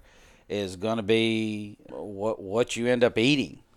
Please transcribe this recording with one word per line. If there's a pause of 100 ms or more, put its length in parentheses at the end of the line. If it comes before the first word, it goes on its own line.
(480)
is
gonna
be (120)
what,
what
you
end
up
eating. (160)